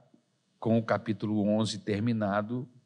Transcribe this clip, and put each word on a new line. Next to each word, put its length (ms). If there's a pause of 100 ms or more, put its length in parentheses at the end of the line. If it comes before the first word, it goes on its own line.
(640)
com 140
o 40
capítulo 640
onze 320
terminado, 880 (200)